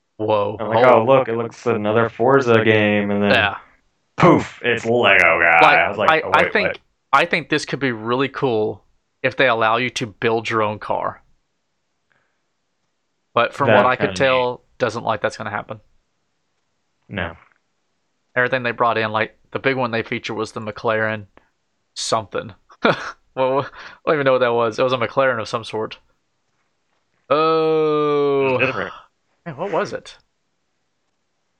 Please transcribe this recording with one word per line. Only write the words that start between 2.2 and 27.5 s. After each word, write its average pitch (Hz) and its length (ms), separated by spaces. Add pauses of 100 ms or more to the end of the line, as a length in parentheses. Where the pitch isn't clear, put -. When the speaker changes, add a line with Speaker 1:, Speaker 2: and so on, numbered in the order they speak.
Speaker 2:
game," 104 480
and 101 120
then 101 80
Speaker 1:
Yeah. 104 260 (600)
Speaker 2:
poof, 151 460
it's 117 220
Lego 95 540
guy. 82 220
Speaker 1:
Like, 82 160
Speaker 2:
I 82 120
was 98 80
like, 104 120
Speaker 1:
I, 160 120
Speaker 2:
"Oh, - 120
Speaker 1:
I 160 100
Speaker 2:
wait, 175 100
Speaker 1:
think, 202 160
Speaker 2:
what?" - 100 (340)
Speaker 1:
I 143 120
think 170 240
this 147 160
could 139 140
be 131 120
really 120 380
cool 110 540 (380)
if 127 160
they 135 100
allow 113 300
you 123 140
to 127 160
build 113 420
your 113 140
own 104 160
car. - 420 (2000)
But 120 200
from 139 140
Speaker 2:
That 110 100
Speaker 1:
what - 80
I 127 100
could 101 200
Speaker 2:
kinda - 20
Speaker 1:
tell, 131 340
Speaker 2:
neat. - 280
Speaker 1:
doesn't 113 240
like 110 180
that's 110 160
gonna 107 140
happen. 107 300 (1300)
Speaker 2:
No. 90 280 (1000)
Speaker 1:
Everything 123 280
they 120 80
brought 113 260
in, 110 140
like, 110 260 (140)
the - 80
big 135 180
one 120 140
they 113 120
featured 117 320
was 107 160
the - 100
McLaren 110 640 (640)
something. 107 600 (280)
<laughs> - 120 (420)
Well, 131 240
I 135 40 (440)
don't 170 80
even 143 100
know 135 80
what 127 60
that 120 140
was. 117 260
It 135 40
was 127 100
a 131 40
McLaren 123 420
of 104 80
some 113 160
sort. 110 360 (1300)
Oh. 151 1300